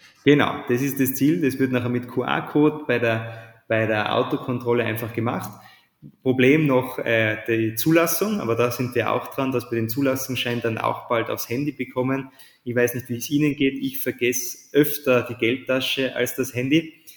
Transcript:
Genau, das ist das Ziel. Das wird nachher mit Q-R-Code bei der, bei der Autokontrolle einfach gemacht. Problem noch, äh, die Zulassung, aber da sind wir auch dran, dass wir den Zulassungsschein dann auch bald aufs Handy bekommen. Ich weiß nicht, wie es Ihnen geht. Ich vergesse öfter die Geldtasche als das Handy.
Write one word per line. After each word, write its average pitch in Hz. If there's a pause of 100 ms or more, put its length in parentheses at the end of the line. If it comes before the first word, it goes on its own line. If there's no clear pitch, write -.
(240)
Genau, 139
das 123
ist 135
das 131
Ziel. 156
Das 131
wird 131
nachher 120
mit 120
Q-R-Code 147
bei 120
der, 113 (160)
bei 110
der 107
Autokontrolle 123
einfach 110
gemacht. 127 (720)
Problem 131
noch, 127
äh, 110
die 113
Zulassung, 165
aber 113
da 120
sind 123
wir 107
auch 117
dran, 131
dass 123
wir 117
den 113
Zulassungsschein 127
dann 113
auch 113
bald 113
aufs 110
Handy 143
bekommen. 131 (340)
Ich 120
weiß 123
nicht, 117
wie 117
es 120
Ihnen 147
geht. 135
Ich 135
vergesse - (140)
öfter 135
die 113
Geldtasche 131
als 123
das 127
Handy. 147 (220)